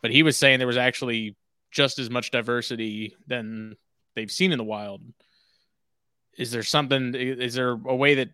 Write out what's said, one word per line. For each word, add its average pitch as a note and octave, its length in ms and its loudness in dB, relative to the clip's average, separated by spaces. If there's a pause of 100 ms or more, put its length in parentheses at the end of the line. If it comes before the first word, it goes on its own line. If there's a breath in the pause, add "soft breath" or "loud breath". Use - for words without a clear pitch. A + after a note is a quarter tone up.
but A2+ 100 -2
he C#3+ 120 8
was D3+ 140 4
saying C3+ 220 6
there B2+ 80 2
was B2 100 2
actually A#2 600 -2 (340)
just C#3 280 0
as A#2+ 100 -6
much B2 220 -4
diversity A2+ 840 -4 (120)
than A2 480 -8 (400)
they've A2 160 -6
seen F#3 200 2
in D3 60 0
the A2+ 60 -4
wild. G#2 380 -8 (1400)
Is A#2+ 140 -6
there A#2 120 -4
something, C3+ 520 0
i-, - 40 -6
is B2+ 340 -4
there B2 180 0
a A#2+ 240 -4
way C#3 200 4
that, C3+ 180 0